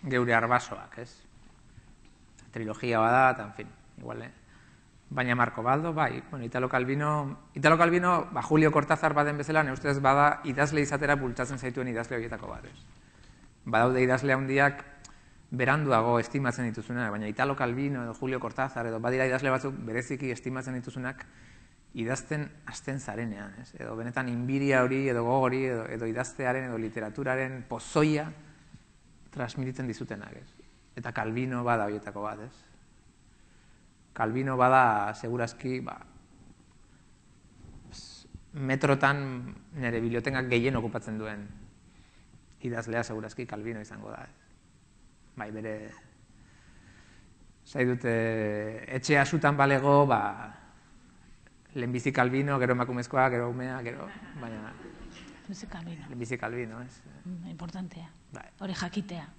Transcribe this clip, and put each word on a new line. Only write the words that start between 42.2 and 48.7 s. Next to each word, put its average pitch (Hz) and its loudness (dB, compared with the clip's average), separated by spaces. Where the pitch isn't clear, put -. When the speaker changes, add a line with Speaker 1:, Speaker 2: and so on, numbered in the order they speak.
Speaker 1:
idazlea 117 -2
segurazki 110 -8
Calvino 107 -8
izango 104 -14
da, - -14
ez? - -20
Bai, 107 -10
bere, 110 -8
zai 127 0
dute, 123 0